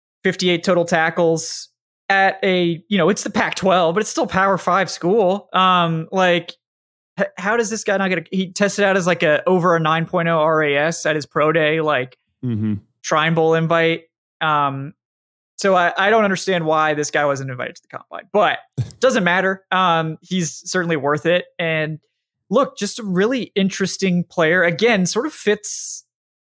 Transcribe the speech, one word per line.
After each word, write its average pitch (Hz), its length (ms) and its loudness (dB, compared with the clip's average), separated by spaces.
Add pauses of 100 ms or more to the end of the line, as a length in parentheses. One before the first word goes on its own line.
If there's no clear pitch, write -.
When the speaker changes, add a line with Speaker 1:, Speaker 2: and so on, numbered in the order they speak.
(240)
Speaker 1:
fifty-eight 180 400 0
total 175 200 2
tackles 165 840 0 (400)
at 196 340 2
a, 180 460 0
you 208 100 0
know, 160 100 4
it's 214 160 0
the 214 60 -6
Pac-twelve, 180 640 0
but 208 60 0
it's 214 100 -4
still 277 160 -2
Power 190 320 2
Five 185 320 0
school. 190 640 0
Um, 175 600 2
like, 175 400 2 (640)
h-, - 80 0 (100)
how 202 200 -2
does 226 120 0
this 214 160 -6
guy 202 140 0
not 196 100 0
get 180 120 -2
a, 170 100 -10
he 190 220 -4
tested 202 320 0
out 190 120 2
as, 180 100 0
like, 175 160 0
a, 151 260 2
over 180 280 4
a 165 40 0
nine 160 260 0
point 170 220 -2
oh 165 100 2
R 156 240 2
A 143 140 0
S 156 280 -2
at 156 120 0
his 143 100 -4
pro 151 260 2
day, 160 280 2
like, 135 360 -2 (280)
Speaker 2:
Mm-hmm. 107 300 -2 (280)
Speaker 1:
Shrine 160 320 0
Bowl 160 200 2
invite. 165 500 0 (360)
Um, 143 540 -2 (640)
so 196 160 2
I, 175 240 2
I 190 120 2
don't 220 140 4
understand 185 420 -2
why 156 280 2
this 147 160 -4
guy 147 140 0
wasn't 135 260 -2
invited 123 260 -8
to - 60 -20
the - 60 -20
combine, - 440 -16
but 180 260 2 (200)
Speaker 2:
<laughs> - 220 -8
Speaker 1:
doesn't 233 240 2
matter. 185 460 0
Um, 165 520 0
he's 180 480 -6
certainly 170 260 -2
worth 143 300 -2
it. 175 200 0 (120)
And 160 400 -4 (520)
look, 240 280 0
just 202 200 -6
a 233 60 -10
really 202 500 -2
interesting 190 720 -2
player. 170 380 2
Again, 185 440 2
sort 240 200 -2
of 302 60 -6
fits - 720 -6 (400)